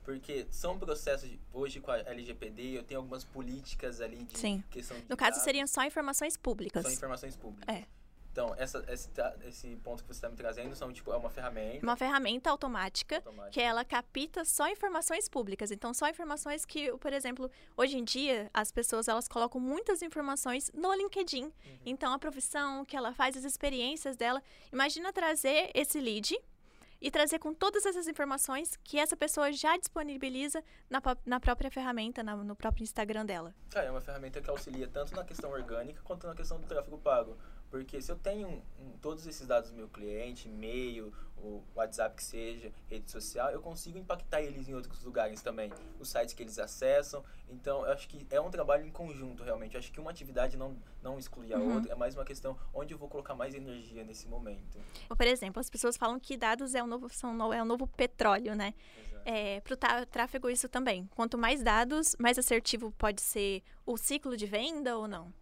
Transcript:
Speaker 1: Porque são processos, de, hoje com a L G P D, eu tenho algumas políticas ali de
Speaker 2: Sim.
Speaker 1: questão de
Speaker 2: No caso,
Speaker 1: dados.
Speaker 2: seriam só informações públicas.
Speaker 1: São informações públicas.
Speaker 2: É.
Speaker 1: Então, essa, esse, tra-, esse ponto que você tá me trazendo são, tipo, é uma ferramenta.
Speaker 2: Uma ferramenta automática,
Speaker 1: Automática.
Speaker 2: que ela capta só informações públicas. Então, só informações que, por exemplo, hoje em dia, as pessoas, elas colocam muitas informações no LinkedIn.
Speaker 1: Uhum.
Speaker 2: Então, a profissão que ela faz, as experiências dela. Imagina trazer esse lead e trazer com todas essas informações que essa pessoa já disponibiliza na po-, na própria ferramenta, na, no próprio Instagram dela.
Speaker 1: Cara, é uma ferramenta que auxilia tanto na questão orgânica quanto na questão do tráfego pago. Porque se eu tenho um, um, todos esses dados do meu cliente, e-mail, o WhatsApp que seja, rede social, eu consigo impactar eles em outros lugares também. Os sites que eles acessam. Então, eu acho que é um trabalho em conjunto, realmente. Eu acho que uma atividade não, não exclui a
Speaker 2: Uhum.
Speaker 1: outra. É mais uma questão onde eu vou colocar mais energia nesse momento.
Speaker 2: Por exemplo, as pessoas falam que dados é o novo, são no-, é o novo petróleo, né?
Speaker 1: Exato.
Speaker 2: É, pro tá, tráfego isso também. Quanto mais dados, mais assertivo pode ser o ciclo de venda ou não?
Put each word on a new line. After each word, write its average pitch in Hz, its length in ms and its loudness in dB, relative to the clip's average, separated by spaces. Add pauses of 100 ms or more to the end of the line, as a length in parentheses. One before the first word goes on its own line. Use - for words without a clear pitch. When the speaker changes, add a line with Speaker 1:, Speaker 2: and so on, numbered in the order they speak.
Speaker 1:
Porque 135 460 -6
são 185 280 0
processos, 143 520 0
de, 139 100 -10 (100)
hoje 135 300 -4
com - 100 -6
a 117 80 4
L 120 280 -6
G 120 80 -8
P 110 160 -8
D, 123 280 -6
eu 120 40 -6
tenho 135 180 -6
algumas 131 240 -8
políticas 127 800 -4
ali 117 220 -6
de - 120 -10
Speaker 2:
Sim. 202 340 0
Speaker 1:
questão - 280 -8
de - 100 -12
Speaker 2:
No 247 80 0
caso, - 160 6
Speaker 1:
dados. - 120 2
Speaker 2:
seriam 277 220 4
só 277 160 2
informações 294 540 2
públicas. 208 460 0
Speaker 1:
São 127 100 0
informações 131 440 -4
públicas. 123 380 -6
Speaker 2:
É. 180 120 -8 (440)
Speaker 1:
Então, 117 260 0
essa, 127 320 -2
esse, 123 200 -6
tra-, - 260 0 (120)
esse 123 360 -10
ponto 120 220 -6
que 113 100 -10
você - 60 -8
tá 120 80 -4
me 117 80 -6
trazendo 120 400 -4
são, 127 160 -6
tipo, 117 200 -4
é 117 40 2
uma 117 120 0
ferramenta. 117 560 -4
Speaker 2:
Uma 240 120 4
ferramenta 262 520 2
automática, 247 680 0
Speaker 1:
Automática. 202 340 -8
Speaker 2:
que 240 100 0
ela 240 240 4
capta 269 600 -2
só 311 240 4
informações 359 600 0
públicas. 208 440 -2
Então, 233 200 -4
só 294 160 2
informações 302 560 -4
que, 285 340 -2
por 285 140 -2
exemplo, 254 380 -2 (260)
hoje 269 220 4
em 240 60 0
dia, 254 500 2
as 214 160 4
pessoas, 226 380 2
elas 233 180 2
colocam 240 340 2
muitas 330 420 2
informações 277 720 -2
no 359 220 2
LinkedIn. 381 520 0
Speaker 1:
Uhum. 320 60 -8 (320)
Speaker 2:
Então, 262 280 0
a 269 60 0
profissão 277 680 -2
que 294 120 -6
ela 247 160 0
faz, 262 240 4
as 262 60 -6
experiências 269 720 0
dela. 247 240 2 (320)
Imagina 302 400 2
trazer 311 640 4
esse 294 240 2
lead 233 400 0 (600)
e 277 100 0
trazer 311 300 4
com 311 120 -4
todas 403 340 2
essas 359 200 0
informações 285 760 0
que 294 140 0
essa 311 180 4
pessoa 294 360 4
já 311 240 6
disponibiliza 285 840 -2 (260)
na 262 120 2
po-, 254 260 2
na 247 140 2
própria 262 320 4
ferramenta, 240 500 -2
na, 208 140 -4
no 208 180 -4
próprio 220 300 0
Instagram 214 420 -2
dela. 170 260 -4 (180)
Speaker 1:
Cara, 180 160 2
é 127 40 -2
uma 131 100 -2
ferramenta 135 400 -6
que 135 80 -4
auxilia 131 380 -2
tanto 143 300 -4
na 180 80 -4
questão - 260 -6
orgânica 120 540 -4
quanto 175 200 -8
na 165 120 -8
questão 160 240 2
do 160 80 -4
tráfego 147 300 -2
pago. 117 380 4 (340)
Porque 131 300 -6
se - 100 -4
eu 175 60 0
tenho 196 320 -2
um, 131 140 -6 (180)
um, 131 220 -12
todos 156 240 -4
esses - 200 -10
dados 117 240 4
do 117 60 -12
meu 110 120 -10
cliente, 110 600 -6
e-mail, 113 640 -4 (240)
o 104 260 -8 (120)
WhatsApp 110 420 0
que - 80 -8
seja, 117 480 -6 (140)
rede 113 240 -6
social, 120 400 -2
eu 151 100 -4
consigo 165 380 -10
impactar 180 420 -2
eles 139 300 -4
em 131 40 -6
outros 123 300 -6
lugares 110 380 0
também. 110 280 -4 (300)
Os 135 80 -8
sites 120 240 2
que - 100 -10
eles 110 160 -8
acessam. 139 640 4 (240)
Então, 131 380 -2
eu 139 80 4
acho - 160 0
que - 220 -10
é 143 100 6
um 175 100 0
trabalho 151 360 4
em 151 40 -8
conjunto, 135 540 -8
realmente. 117 300 -2
Eu 123 60 -4
acho - 120 -10
que 151 80 -8
uma 156 100 -6
atividade 131 460 2
não, 131 220 -4 (240)
não 135 160 -4
exclui 123 340 -8
a 110 60 4
Speaker 2:
Uhum. 117 160 4
Speaker 1:
outra. 113 180 2
É - 20 -2
mais 127 200 0
uma 135 100 -4
questão 135 340 -6 (140)
onde 147 220 -4
eu 143 40 -10
vou 143 80 -10
colocar 139 280 -6
mais 131 200 -4
energia 117 480 -10
nesse 110 240 -12
momento. 110 520 -6 (280)
Speaker 2:
Por 233 200 8
exemplo, 233 340 4
as 254 80 -2
pessoas 240 260 2
falam 240 240 2
que 262 200 -6
dados 247 360 2
é 240 80 4
o 240 40 0
novo, 240 240 -4
são 233 240 -4
no-, 220 180 2
é 233 80 2
o 226 60 2
novo 247 200 2
petróleo, 220 680 4
né? 208 160 0 (260)
Speaker 1:
Exato. - 280 -8
Speaker 2:
É, 208 340 0
pro 254 160 -2
tá, 240 300 6
tráfego 240 420 0
isso 240 220 2
também. 220 440 2
Quanto 233 220 0
mais 240 260 4
dados, 240 560 6
mais 240 200 6
assertivo 233 540 4
pode 208 280 2
ser 196 420 2 (220)
o 233 140 0
ciclo 277 400 0
de 208 80 -2
venda 247 500 0
ou 214 100 -2
não? 175 240 -8 (120)